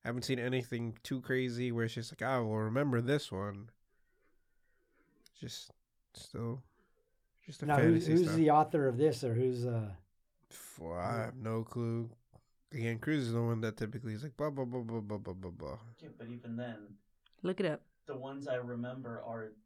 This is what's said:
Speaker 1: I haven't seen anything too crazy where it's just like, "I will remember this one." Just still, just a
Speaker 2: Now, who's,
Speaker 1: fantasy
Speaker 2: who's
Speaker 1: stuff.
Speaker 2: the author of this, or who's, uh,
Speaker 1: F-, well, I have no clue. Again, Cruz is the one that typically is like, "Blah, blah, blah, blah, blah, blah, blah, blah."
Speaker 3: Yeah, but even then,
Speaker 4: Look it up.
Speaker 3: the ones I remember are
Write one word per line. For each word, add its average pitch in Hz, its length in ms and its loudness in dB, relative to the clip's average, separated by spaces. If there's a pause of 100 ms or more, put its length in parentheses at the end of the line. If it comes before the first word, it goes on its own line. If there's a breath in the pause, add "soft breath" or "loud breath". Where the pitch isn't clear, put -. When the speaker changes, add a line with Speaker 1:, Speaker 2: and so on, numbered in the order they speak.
Speaker 1:
I - 40 -4
haven't 120 160 -4
seen 131 160 0
anything 120 640 -2
too 135 180 -4
crazy 123 500 0
where 117 140 0
it's 113 100 -4
just 113 160 -8
like, 156 100 -10
"I 127 180 2
will 110 200 0
remember 120 420 2
this 139 300 2
one." 101 380 -6 (1700)
Just - 320 -12 (420)
still, 117 500 -8 (840)
just - 180 -12
a - 20 -2
Speaker 2:
Now, 147 140 6
who's, 165 260 8
Speaker 1:
fantasy 156 60 2
Speaker 2:
who's 170 120 8
Speaker 1:
stuff. 160 140 2
Speaker 2:
the 156 140 8
author 147 360 6
of 120 100 2
this, 147 260 4
or 120 100 2
who's, 123 320 2
uh, 113 240 0 (600)
Speaker 1:
F-, - 300 -18
well, 82 180 -6
I 117 280 0
have 123 100 -8
no 113 280 -2
clue. 117 460 -2 (640)
Again, 117 280 -2
Cruz 143 280 0
is 113 60 0
the 117 80 2
one 117 200 2
that 110 160 -2
typically 113 360 -6
is 107 100 -8
like, 151 140 -10
"Blah, 147 120 0
blah, 135 160 -4
blah, 123 160 -4
blah, 113 200 -4
blah, 107 160 -4
blah, 95 160 -8
blah, 92 180 -8
blah." 76 260 -8 (220)
Speaker 3:
Yeah, 156 180 -16
but 117 120 -14
even 120 260 -10
then, 107 400 -8 (480)
Speaker 4:
Look 185 160 -2
it 196 60 2
up. 151 160 -2 (240)
Speaker 3:
the 139 120 -8
ones 139 300 -8
I 127 80 2
remember 120 720 -6
are 110 260 -8 (140)